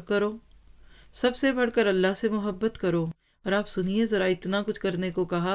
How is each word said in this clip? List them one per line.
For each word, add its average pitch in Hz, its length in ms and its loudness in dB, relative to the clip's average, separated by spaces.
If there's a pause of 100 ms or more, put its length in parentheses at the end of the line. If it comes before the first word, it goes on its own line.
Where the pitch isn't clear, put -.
करो, 208 240 0 (840)
सबसे 247 380 0
बढ़कर 233 340 2
अल्लाह 190 280 4
से 220 140 -2
मोहब्बत 208 480 -2
करो। 170 260 0 (420)
और 190 80 0
आप 202 140 2
सुनिए 190 380 0
ज़रा, 208 220 2
इतना 185 340 0
कुछ 208 160 -4
करने 180 340 -2
को 180 160 -2
कहा 175 280 0